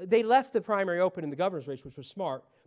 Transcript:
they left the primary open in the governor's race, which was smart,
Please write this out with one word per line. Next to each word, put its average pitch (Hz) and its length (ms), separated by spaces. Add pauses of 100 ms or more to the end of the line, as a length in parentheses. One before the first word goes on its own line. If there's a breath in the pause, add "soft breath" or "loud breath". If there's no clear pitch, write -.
they 220 220
left 262 300
the 220 80
primary 196 380
open 180 240
in 147 60
the 143 60
governor's 165 320
race, 135 180
which 131 120
was 135 100
smart, 156 360 (240 soft breath)